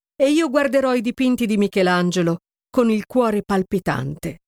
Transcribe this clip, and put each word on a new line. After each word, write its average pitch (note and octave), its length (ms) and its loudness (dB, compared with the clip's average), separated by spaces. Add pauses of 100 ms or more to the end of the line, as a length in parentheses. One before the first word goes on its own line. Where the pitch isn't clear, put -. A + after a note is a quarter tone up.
(160)
e C#4 160 2
io D#4+ 180 2
guarderò C4+ 460 0
i B3 60 -2
dipinti B3 440 -2
di G#3 120 0
Michelangelo F3+ 840 0 (320)
con A#3 180 2
il G#3+ 160 -2
cuore A3 380 0
palpitante. D#3+ 1040 -4